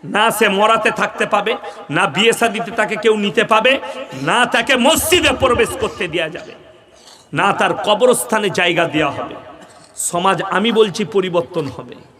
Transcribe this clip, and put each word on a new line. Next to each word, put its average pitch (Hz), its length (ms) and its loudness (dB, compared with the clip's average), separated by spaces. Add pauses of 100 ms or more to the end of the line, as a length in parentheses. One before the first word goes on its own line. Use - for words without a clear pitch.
না 202 280 0
সে 214 180 2
মরাতে 220 420 2
থাকতে 208 340 -4
পাবে, 214 300 -2 (340)
না 175 160 0
বিয়ে 202 280 2
শাদিতে 226 380 -2
তাকে 214 240 -2
কেউ 220 220 2
নিতে 208 260 0
পাবে, 247 360 2 (420)
না 208 240 2
তাকে 247 300 0
মসজিদে 302 540 4 (100)
প্রবেশ 240 300 2
করতে - 380 -6
দেয়া 160 220 -4
যাবে, - 220 -14 (840)
না 185 200 2
তার 190 200 0
কবরস্থানে 208 760 2
জায়গা 175 360 0
দেয়া 151 260 -2
হবে। - 240 -10 (600)
সমাজ, 175 460 -2
আমি 190 300 0
বলছি, 214 340 2
পরিবর্তন 175 600 -2
হবে। 123 280 -14 (240)